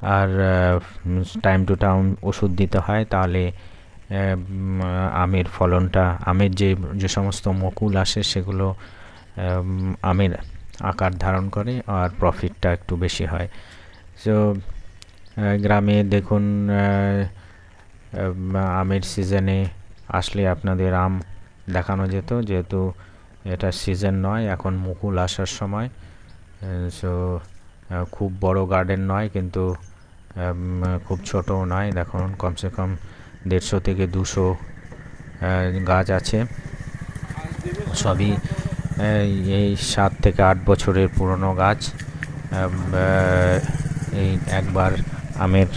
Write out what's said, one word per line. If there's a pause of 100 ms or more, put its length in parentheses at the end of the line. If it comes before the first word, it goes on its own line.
আর,
আহ,
উম,
time
to
time
ওষুধ
দিতে
হয়,
তাহলে,
আহ,
উম, (340)
আমের
ফলনটা,
আমের
যে, (180)
যে
সমস্ত
মুকুল
আসে
সেগুলো,
আহ,
উম,
আমের (500)
আকার
ধারণ
করে
আর
প্রফিটটা
একটু
বেশি
হয়। (760)
So,
আহ,
গ্রামে
দেখুন,
আহ, (920)
আহ,
আমের
সিজনে (420)
আসলে
আপনাদের
আম (520)
দেখানো
যেত,
যেহেতু (520)
এটা
সিজন
নয়,
এখন
মুকুল
আসার
সময়।
আহ, (120)
so, (560)
আহ,
খুব
বড়
গার্ডেন
নয়,
কিন্তু,
আহ,
উম,
খুব
ছোটও
নয়।
দেখুন,
কমসে
কম (520)
দেড়শো
থেকে
দুশো, (840)
আহ,
গাছ
আছে। (1500)
সবই,
আহ, (420)
এই
সাত (100)
থেকে
আট
বছরের
পুরনো
গাছ।
আহ,
আহ,
এই
একবার (460)
আমের (100)